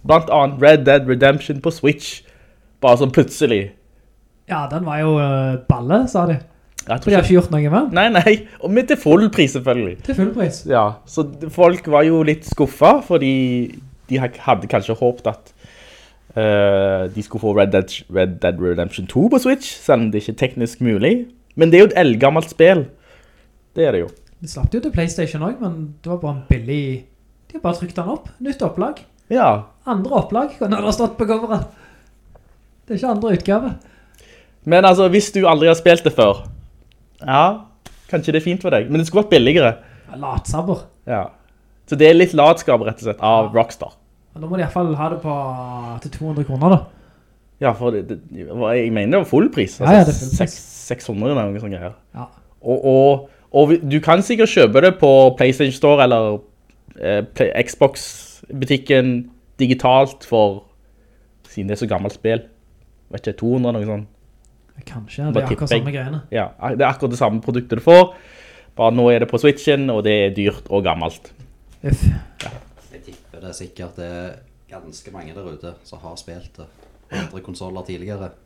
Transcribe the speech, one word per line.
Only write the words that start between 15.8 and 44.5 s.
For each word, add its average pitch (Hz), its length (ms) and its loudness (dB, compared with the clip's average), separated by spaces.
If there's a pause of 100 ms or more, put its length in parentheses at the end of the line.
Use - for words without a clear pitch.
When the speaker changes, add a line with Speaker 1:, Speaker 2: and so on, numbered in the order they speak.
Speaker 1:
eh, 98 800 2
de 104 80 -8
skulle - 180 -10
få 104 160 -2
Red 98 160 4
Dead, 95 220 0 (180)
Red 92 280 0
Dead 90 200 -2
Redemption 90 460 -4
to - 220 0
på 262 120 2
Switch, 269 380 -4
selv 123 240 0
om 107 80 -2
det 104 100 -4
ikke 110 140 -10
er - 80 -6
teknisk - 380 -6
mulig. 120 340 0 (400)
Men 165 160 2
det 175 80 8
er 208 60 10
jo 196 40 0
et - 80 -2
eldgammelt 143 540 2
spill. 160 340 4 (920)
Det 160 120 0
er 113 80 -2
det 87 80 -2
jo. - 80 -10 (300)
Speaker 2:
De 160 100 -16
slapp 135 180 -4
det 226 80 -4
jo 247 80 -4
til 262 80 -6
PlayStation 165 480 -4
også, 226 200 -6
men 175 140 -6 (280)
det 165 80 -10
var 175 100 -6
bare 147 140 -8
en 131 140 -14
billig... 131 560 -4 (440)
De 320 80 -16
har - 60 -12
bare 170 160 -4
trykt 175 180 -12
den 180 160 -6
opp. - 160 -14 (100)
Nytt 269 220 -8
opplag. 214 380 -6 (320)
Speaker 1:
Ja. 233 160 2 (400)
Speaker 2:
Andre 226 340 -2
opplag, 254 380 -4
kan 208 100 -4
det 208 160 -4
ha 214 80 0
stått 226 240 -4
på 220 80 -4
coveret. 220 400 -4 (1200)
Det 226 80 -8
er 185 60 -6
ikke 247 160 -2
andre 208 240 -2
utgave. 226 320 -2 (960)
Speaker 1:
Men 175 200 4
altså, 185 240 6
hvis 202 240 2
du 185 140 2
aldri 156 240 4
har 165 80 4
spilt 165 260 4
det 147 80 2
før... 104 300 2 (840)
Ja, 135 160 2 (680)
kanskje 160 240 -2
det 156 60 0
er 160 40 -14
fint 180 160 -4
for 175 140 -2
deg, 104 160 0
men 156 100 0
det 160 60 -4
skulle 196 160 0
vært 208 100 -2
billigere. 135 380 4 (400)
Speaker 2:
Ja, - 80 -18
latsabber. 151 640 -6 (240)
Speaker 1:
Ja. 107 160 -4 (640)
Så 147 80 -4
det 151 120 8
er 165 80 8
litt 180 200 2
latskap, 147 480 2
rett 110 160 -8
og 113 60 -8
slett, 104 160 -8
av 110 240 2
Speaker 2:
Ja. 107 80 -10
Speaker 1:
Rockstar. - 380 -2 (420)
Speaker 2:
Men 156 80 -14
da 160 60 -12
må 185 80 -6